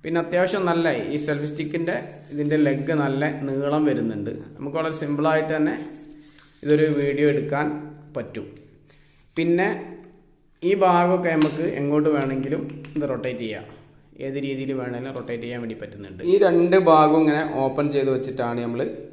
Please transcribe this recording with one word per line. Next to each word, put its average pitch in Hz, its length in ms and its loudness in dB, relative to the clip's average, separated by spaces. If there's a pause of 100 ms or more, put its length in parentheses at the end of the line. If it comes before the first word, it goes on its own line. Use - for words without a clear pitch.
പിന്നെ 165 180 -2
അത്യാവശ്യം 180 480 0
നല്ല 165 180 2 (260)
ഈ - 20 -4 (100)
selfie 147 260 -2
സ്റ്റിക്കിൻ്റെ 165 440 -4 (380)
ഇതിൻ്റെ 147 320 0
leg 139 340 0
നല്ല 139 260 0 (220)
നീളം 143 400 0
വരുന്നുണ്ട്. 110 420 -2 (280)
നമുക്ക് 143 220 -6
വളരെ 160 200 -4
സിമ്പിളായിട്ട് 156 560 0
തന്നെ 151 180 0 (920)
ഇതൊരു 151 220 4 (140)
video 143 340 2
എടുക്കാൻ 147 320 0 (500)
പറ്റും. 117 300 -8 (920)
പിന്നെ 170 300 2 (1040)
ഈ - 20 4 (120)
ഭാഗമൊക്കെ 175 540 4
നമുക്ക് 151 280 2 (140)
എങ്ങോട്ട് 151 380 2
വേണമെങ്കിലും 135 440 -2 (340)
ഇത് 147 160 -2
റൊട്ടേറ്റ് 123 340 -6
ചെയ്യാം. 104 200 -8 (600)
ഏത് 135 200 -6
രീതിയിൽ 135 260 -4 (100)
വേണമെങ്കിലും 123 380 -8
റൊട്ടേറ്റ് 117 260 -8
ചെയ്യാൻ 120 180 -8
വേണ്ടി 113 180 -8
പറ്റുന്നുണ്ട്. 98 400 -14 (100)
ഈ 190 40 6 (100)
രണ്ട് 175 320 6 (120)
ഭാഗവും 156 360 8
ഇങ്ങനെ 151 160 4 (220)
open 139 320 0
ചെയ്ത് 135 200 2
വെച്ചിട്ടാണ് 123 520 -4
നമ്മൾ 120 160 -4 (300)